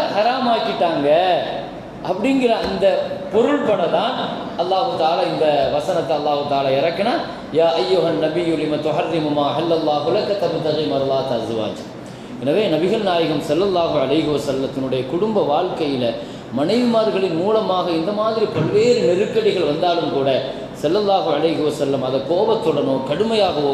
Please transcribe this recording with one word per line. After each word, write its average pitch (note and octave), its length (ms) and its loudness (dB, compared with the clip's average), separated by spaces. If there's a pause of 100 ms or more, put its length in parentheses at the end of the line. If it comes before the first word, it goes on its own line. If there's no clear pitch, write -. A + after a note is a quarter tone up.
(100)
ஹராமாக்கிட்டாங்க G3+ 960 0 (960)
அப்படிங்கிற A#3 540 2
அந்த F#3+ 260 -2 (460)
பொருள்பட G#3+ 560 2
தான் F#3+ 280 0 (440)
அல்லாஹு F3+ 380 0
தாலா E3 300 2
இந்த D#3 200 0 (260)
வசனத்தை D#3 440 0
அல்லாஹு D3 320 0
தாலா C#3 220 0
இறக்குனா, E3+ 440 0 (380)
"யா D#3+ 220 4
ஐயுஹன் E3+ 460 2
நபியு E3 360 0
லிம D3+ 200 -2
துஹர்ரிமு D#3 560 -2
மா D3 140 2
அஹல்லல்லாஹு D3+ 680 0
லக G#3 260 0
தப்தகி D#3 480 0
மர்லாத C3+ 480 0
அஸ்வாஜ்." G#2+ 480 -4 (560)
எனவே D3+ 300 2
நபிகள் F#3 340 0
நாயகம் E3 400 0
ஸல்லல்லாஹு E3+ 560 0
அலைஹி C#3+ 300 2
வஸல்லத்தினுடைய C3 800 -2
குடும்ப G3+ 360 0
வாழ்க்கையில D3 640 0 (480)
மனைவிமார்களின் F#3+ 840 2
மூலமாக F#3 540 0
இந்த E3 220 0
மாதிரி A3 340 0
பல்வேறு G#3+ 540 2
நெருக்கடிகள் F#3 640 2
வந்தாலும் D#3 480 0
கூட C3+ 160 0 (480)
ஸல்லல்லாஹு F#3 520 2
அலைஹி D3+ 340 0
வஸல்லம் C#3 400 0
அதை C3 180 0
கோபத்துடனோ C#3+ 720 0 (100)
கடுமையாகவோ E3+ 680 0